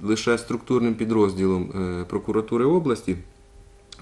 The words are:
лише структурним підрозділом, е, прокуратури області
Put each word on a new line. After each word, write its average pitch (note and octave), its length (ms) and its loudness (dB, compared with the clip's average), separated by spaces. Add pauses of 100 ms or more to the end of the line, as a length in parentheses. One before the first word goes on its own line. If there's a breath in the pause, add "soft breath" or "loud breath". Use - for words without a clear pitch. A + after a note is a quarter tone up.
лише A2 360 2
структурним A#2 560 0
підрозділом, F#2+ 760 2
е, F2+ 380 -4
прокуратури A2 560 0
області C#3 520 0 (840)